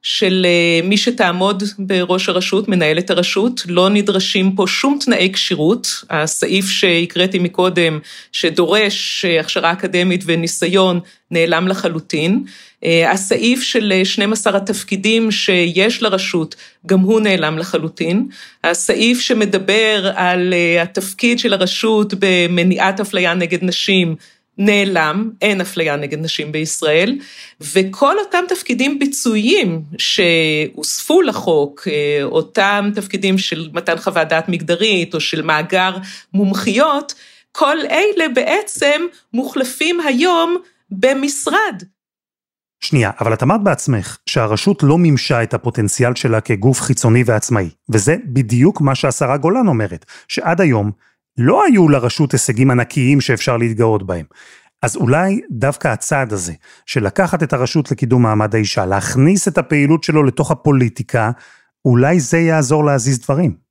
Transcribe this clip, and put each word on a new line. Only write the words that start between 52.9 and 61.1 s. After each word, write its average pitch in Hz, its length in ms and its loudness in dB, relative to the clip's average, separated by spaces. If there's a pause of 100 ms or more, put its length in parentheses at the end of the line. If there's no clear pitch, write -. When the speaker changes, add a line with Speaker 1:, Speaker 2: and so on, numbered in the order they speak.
Speaker 2:
שאפשר 123 360 0
להתגאות 113 500 0
בהם. 87 180 -6 (580)
אז - 140 0
אולי 175 440 0 (100)
דווקא 135 380 -2
הצעד 127 440 -2
הזה, 87 200 -6 (340)
של 113 180 -2
לקחת 165 380 0
את 156 100 -2
הרשות 131 380 -2
לקידום 123 320 2
מעמד 107 320 2
האישה, 104 320 0
להכניס 131 600 2
את 170 100 0
הפעילות 151 460 2
שלו 151 180 2
לתוך 135 280 0
הפוליטיקה, 127 800 0 (540)